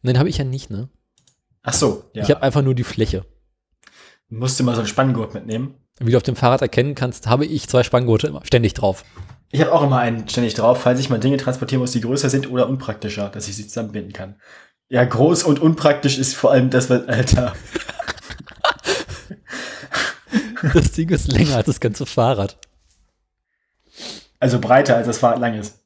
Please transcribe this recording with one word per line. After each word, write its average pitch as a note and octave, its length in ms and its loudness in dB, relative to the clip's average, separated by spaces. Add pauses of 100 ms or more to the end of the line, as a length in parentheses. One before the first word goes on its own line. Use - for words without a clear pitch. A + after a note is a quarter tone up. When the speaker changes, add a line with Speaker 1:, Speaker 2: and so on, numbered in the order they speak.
Speaker 1:
Den B2 160 2
hab C#3+ 100 4
ich - 100 -4
ja C#3 80 -2
nicht, C3 240 -8
ne? G#2+ 200 -10 (720)
Speaker 2:
Ach - 120 -6
so, - 400 0
ja. G#2+ 100 -6
Speaker 1:
Ich D3 80 2
hab C#3+ 100 2
einfach C3+ 200 2
nur C3+ 120 0
die B2 120 -2
Fläche. G2+ 400 -2 (1040)
Speaker 2:
Musst B2+ 300 -4
du C3 40 2
mal A#2+ 120 2
so A2+ 40 0
einen G#2 80 -2
Spanngurt A2+ 460 0
mitnehmen. A2 420 -8 (240)
Speaker 1:
Wie A#2 120 0
du B2 60 4
auf A#2 60 2
dem B2+ 140 -4
Fahrrad B2+ 240 4
erkennen C3+ 340 -2
kannst, B2 320 -6
habe C3 180 2
ich - 220 -6
zwei B2 160 4
Spanngurte A#2+ 440 2
immer - 180 -8
ständig A2+ 280 2
drauf. G2 300 -2 (460)
Speaker 2:
Ich C3+ 120 0
hab - 80 4
auch D3+ 140 4
immer C3+ 160 2
einen A2+ 280 -2
ständig A#2+ 280 -2
drauf, A#2+ 260 4
falls B2+ 180 2
ich C3 100 -4
mal A#2+ 100 0
Dinge C3+ 180 2
transportieren C3 420 -4
muss, B2 120 -2
die A#2 100 0
größer C3 280 -2
sind C3+ 200 -2
oder B2 180 0
unpraktischer, G#2+ 600 -6
dass G#2 180 -10
ich G2+ 80 -10
sie G#2 100 -12
zusammenbinden G#2 460 -10
kann. G2 240 -14 (540)
Ja, B2 160 4
groß D3 380 4
und D3 160 2
unpraktisch D3 580 2
ist C3 180 -2
vor - 160 2
allem B2+ 180 4
das, B2+ 200 0
was, B2 180 2
Alter. B2 540 0
<laughs> - 40 -20 (3000)
Speaker 1:
Das - 180 4
Ding E3 180 -4
ist D3 220 0
länger C3+ 260 2
als A2+ 100 0
das D3+ 120 -2
ganze A#2+ 260 -4
Fahrrad. A2+ 520 0 (1800)
Speaker 2:
Also A#2+ 200 2
breiter, B2+ 380 4
als A2+ 100 0
das A#2 120 -4
Fahrrad B2 200 2
lang A#2 160 -2
ist. G#2 300 -10